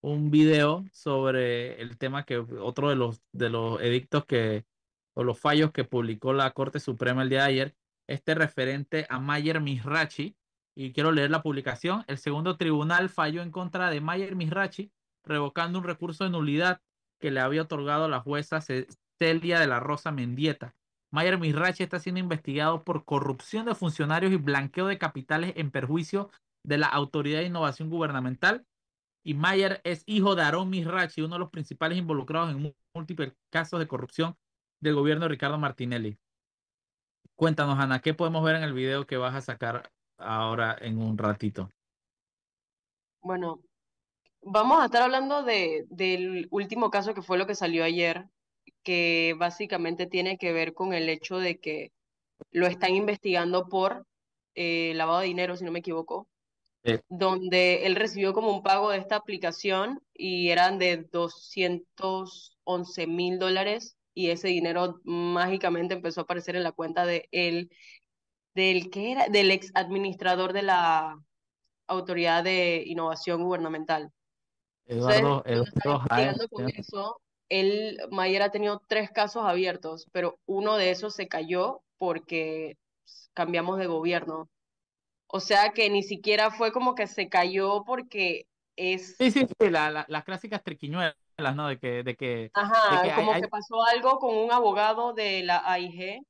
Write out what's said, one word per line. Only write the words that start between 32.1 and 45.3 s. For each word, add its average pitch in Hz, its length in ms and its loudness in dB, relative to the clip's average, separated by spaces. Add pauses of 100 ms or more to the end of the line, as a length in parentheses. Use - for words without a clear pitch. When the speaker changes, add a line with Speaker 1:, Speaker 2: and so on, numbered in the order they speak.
Speaker 1:
en 139 100 -4
mú-, 147 120 -8 (200)
múltiples 160 380 -6 (180)
casos 160 300 -2
de 151 80 -4
corrupción 147 480 -4 (440)
del 151 140 2
gobierno 151 300 2
de 165 60 0
Ricardo 147 280 -2
Martinelli. 123 580 -4 (1160)
Cuéntanos, 151 460 0
Ana, 131 200 2
¿qué 156 140 0
podemos 165 300 0
ver 160 100 4
en 160 80 -2
el 147 100 -4
video 131 320 -2
que 131 120 -6
vas 127 180 -2
a 139 60 -6
sacar 120 500 -6 (260)
ahora 113 640 -2
en 113 220 -4
un 110 160 -2
ratito? 104 520 -2 (1500)
Speaker 2:
Bueno, 180 400 -6 (840)
vamos 226 380 6
a 269 40 6
estar 240 180 4
hablando 269 400 2